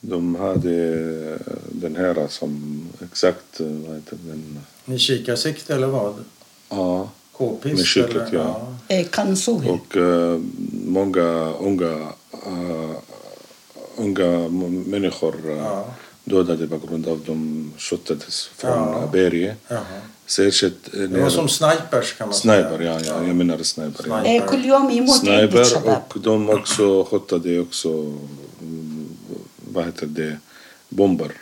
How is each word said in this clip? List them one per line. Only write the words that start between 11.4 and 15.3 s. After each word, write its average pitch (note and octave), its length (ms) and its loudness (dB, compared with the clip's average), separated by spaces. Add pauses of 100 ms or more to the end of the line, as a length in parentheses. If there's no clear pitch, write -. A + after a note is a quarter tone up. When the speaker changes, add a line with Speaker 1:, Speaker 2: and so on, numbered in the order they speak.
Speaker 1:
unga, F2+ 320 0 (540)
eh, E2+ 460 -6 (1040)
unga G2 280 0
m-, F2 640 0
människor, F#2 480 -2 (160)